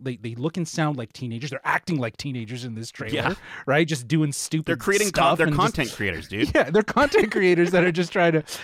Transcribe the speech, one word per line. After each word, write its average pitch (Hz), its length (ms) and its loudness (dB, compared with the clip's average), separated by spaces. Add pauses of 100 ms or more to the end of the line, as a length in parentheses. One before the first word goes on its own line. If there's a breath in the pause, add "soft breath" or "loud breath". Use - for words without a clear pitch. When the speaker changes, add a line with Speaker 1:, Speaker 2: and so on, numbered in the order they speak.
Speaker 1:
they, 131 140 -6
they 113 180 -10
look 135 220 -4
and 170 100 -2
sound 151 300 -2
like 117 160 -10
teenagers. 117 380 -8
They're 135 140 -8
acting 151 360 0
like 117 160 -4
teenagers 123 480 -8
in 120 100 -8
this 113 160 -10
trailer, 120 240 -8
Speaker 2:
Yeah. 143 200 0 (320 loud breath)
Speaker 1:
right? 151 200 4
Just 131 220 -6
doing 156 240 2
stupid - 340 -4
Speaker 2:
They're 170 100 0
creating 202 360 0
con-, - 140 2
Speaker 1:
stuff 156 120 4
Speaker 2:
they're 160 80 4
Speaker 1:
and 151 80 2
just 156 80 2 (140)
Speaker 2:
content 127 160 -2
creators, 87 340 -4
dude. 104 240 -6
Speaker 1:
<laughs> - 40 -6
Yeah, 214 160 2
they're 202 120 4
content 285 480 2
creators 180 400 4
that 175 140 4
are 180 80 2
just 170 200 -2
trying 175 200 4
to, 156 100 4 (220 loud breath)